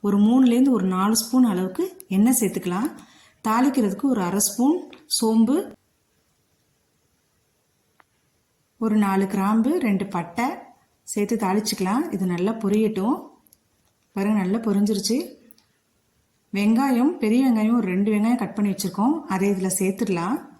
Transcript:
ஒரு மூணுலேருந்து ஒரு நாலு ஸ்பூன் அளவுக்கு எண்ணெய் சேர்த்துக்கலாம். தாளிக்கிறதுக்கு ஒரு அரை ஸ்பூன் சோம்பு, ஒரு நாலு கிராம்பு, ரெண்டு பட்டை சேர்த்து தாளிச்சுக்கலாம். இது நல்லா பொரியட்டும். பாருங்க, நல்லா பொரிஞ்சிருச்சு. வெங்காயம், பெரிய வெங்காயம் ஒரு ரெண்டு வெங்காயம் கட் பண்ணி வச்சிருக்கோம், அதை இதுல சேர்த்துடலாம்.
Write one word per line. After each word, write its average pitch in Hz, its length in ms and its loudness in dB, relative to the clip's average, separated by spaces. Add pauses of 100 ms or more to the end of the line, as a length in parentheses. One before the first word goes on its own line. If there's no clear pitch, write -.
ஒரு 208 200 2
மூணுலேருந்து 254 500 6
ஒரு 190 180 0
நாலு 196 280 2
ஸ்பூன் 254 280 2
அளவுக்கு 185 340 -2 (320)
எண்ணெய் 240 240 4
சேர்த்துக்கலாம். 190 480 -4 (600)
தாளிக்கிறதுக்கு 240 640 0
ஒரு 214 160 0
அரை 175 200 -2
ஸ்பூன் 285 300 0 (380)
சோம்பு, 226 400 2 (3250)
ஒரு 214 200 2
நாலு 196 300 0
கிராம்பு, 220 380 0 (160)
ரெண்டு 196 260 0
பட்டை 180 320 -6 (680)
சேர்த்து 208 320 -2
தாளிச்சுக்கலாம். 208 640 -2 (100)
இது 185 160 -2
நல்லா 180 220 -2 (100)
பொரியட்டும். 208 540 0 (1000)
பாருங்க, 202 280 0
நல்லா 196 240 -2
பொரிஞ்சிருச்சு. 202 500 0 (1400)
வெங்காயம், 240 520 2 (120)
பெரிய 226 240 2
வெங்காயம் 226 340 2
ஒரு 196 140 -2
ரெண்டு 202 180 0
வெங்காயம் 220 280 0
கட் 190 160 -6
பண்ணி 208 160 0
வச்சிருக்கோம், 196 400 -2 (220)
அதை 190 180 0
இதுல 190 240 -2
சேர்த்துடலாம். 196 640 -2 (220)